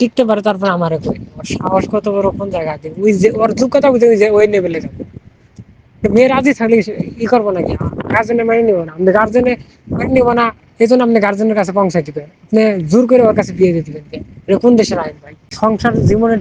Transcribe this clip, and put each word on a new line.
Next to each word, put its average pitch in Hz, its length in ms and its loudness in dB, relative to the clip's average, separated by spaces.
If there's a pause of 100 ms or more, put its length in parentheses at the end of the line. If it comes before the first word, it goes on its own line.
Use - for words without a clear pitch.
টিকতে 247 280 0
পারে, 208 200 0
তারপর 196 280 -2
আমারে 165 280 -2
কই, - 140 -6 (200)
ওর - 160 -14
সাহস 190 380 -2
কত 214 220 -4
বড়, 196 140 0 (100)
কোন 202 80 -8 (100)
জায়গা 156 240 -6
দিয়ে, 156 140 -14 (100)
ওই 214 160 4
যে 208 80 2 (140)
ওর 233 160 0
যুগ 254 160 0
কথা 277 180 4
বুঝে, 240 200 4
ওই 208 100 2
যে 214 40 4 (100)
ওই 214 180 6
লেভেলে 175 300 -2
যাবে। - 180 -12 (1000)
তো 214 120 -2
মেয়ে 247 200 4
রাজি 269 240 2
থাকলে 226 180 2 (480)
ই - 80 -4
করবো 208 240 2
নাকি? - 160 -4 (400)
গার্জেনে 226 360 0
মেনে 233 200 2
নিবো 180 200 2
না, 156 80 -16
আমি 190 220 2
গার্জেনে 240 340 2 (440)
মেনে 247 200 -4
নিবো 240 240 2
না, 233 40 2 (380)
এই 233 60 4
জন্য 254 180 2
আপনি 233 180 4
গার্জেনের 208 360 0
কাছে 185 180 -2
পৌঁছাই 180 300 0
দিবেন, 147 200 -12 (160)
আপনি 220 160 2 (300)
জোর 240 200 4
করে 247 180 6
ওর 214 100 2
কাছে 196 200 -4
বিয়ে 180 160 4
দিয়ে 165 140 -2
দিবেন। 151 160 -14 (420)
এটা 196 180 0
কোন 247 160 6
দেশের 185 240 -2
আইন 151 200 -12
ভাই? 151 100 -20 (260)
সংসার 214 340 0 (140)
জীবনে 226 320 2